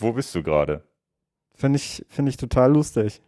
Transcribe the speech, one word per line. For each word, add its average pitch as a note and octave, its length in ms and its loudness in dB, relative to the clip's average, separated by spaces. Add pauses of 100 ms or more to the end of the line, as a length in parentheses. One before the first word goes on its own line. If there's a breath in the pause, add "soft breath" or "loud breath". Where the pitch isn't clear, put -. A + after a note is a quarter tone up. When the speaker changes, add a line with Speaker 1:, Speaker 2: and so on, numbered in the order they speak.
Speaker 1:
wo A2+ 140 0
bist C3+ 200 -6
du E2+ 80 -2
gerade? D2 400 0 (720)
Speaker 2:
Find C#3 220 0
ich, - 320 -8
find C#3+ 200 -2
ich C3 100 -6
total B2+ 340 2
lustig. C3+ 560 0